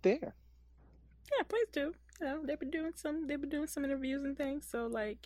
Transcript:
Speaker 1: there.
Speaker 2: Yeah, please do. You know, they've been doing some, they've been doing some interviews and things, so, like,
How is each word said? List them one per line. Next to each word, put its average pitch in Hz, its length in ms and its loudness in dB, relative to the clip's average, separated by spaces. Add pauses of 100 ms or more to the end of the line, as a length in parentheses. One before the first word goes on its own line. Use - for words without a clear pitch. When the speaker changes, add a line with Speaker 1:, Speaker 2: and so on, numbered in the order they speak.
Speaker 1:
there. 202 320 4 (1040)
Speaker 2:
Yeah, 415 100 4
please 440 240 2
do. 302 220 0 (260)
You 339 60 -2
know, 285 180 -2
they've 294 160 -2
been 269 120 -4
doing 320 240 -2
some, 311 320 -2
they've 285 120 0
been 277 120 -4
doing 302 160 0
some 285 180 -2
interviews 269 380 0
and 277 120 -2
things, 285 320 -2
so, 233 200 -2
like, 220 380 -2